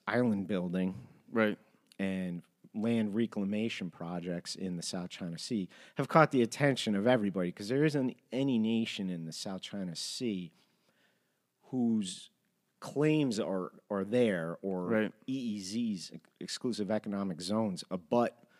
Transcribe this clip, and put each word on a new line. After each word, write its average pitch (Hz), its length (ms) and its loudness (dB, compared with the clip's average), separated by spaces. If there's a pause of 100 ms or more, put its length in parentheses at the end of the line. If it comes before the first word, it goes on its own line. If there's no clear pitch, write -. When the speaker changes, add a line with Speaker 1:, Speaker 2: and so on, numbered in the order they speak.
Speaker 1:
island 107 400 2
building 92 480 0 (360)
Speaker 2:
Right. 110 280 2 (400)
Speaker 1:
and 92 440 -4 (320)
land 110 400 0
reclamation 107 760 -2
projects 87 640 -6
in 90 220 -4
the 85 60 -6
South 90 280 -6
China 85 280 -8
Sea 101 300 -2 (280)
have 139 120 -2
caught 156 220 8
the 127 120 4
attention 117 520 2
of 101 120 2
everybody, 98 460 4
'cause 101 160 -8
there 135 160 2
isn't 139 320 2 (160)
any 131 260 2
nation 110 520 0
in 85 140 -6
the 80 80 -10
South 95 300 -8
China 95 320 -6
Sea 95 580 -6 (1120)
whose 113 640 0 (500)
claims 147 600 2
are, 92 320 -2 (180)
are 98 140 0
there, 101 560 2
or 92 260 -2
Speaker 2:
Right. 110 260 2 (140)
Speaker 1:
E 123 300 -4
E 104 40 -6
Zs, 101 540 -4
ex-, - 160 -18 (100)
exclusive 107 500 -4
economic 101 500 -2
zones, 98 500 -2
uh, 92 60 -4
but 117 480 0 (160)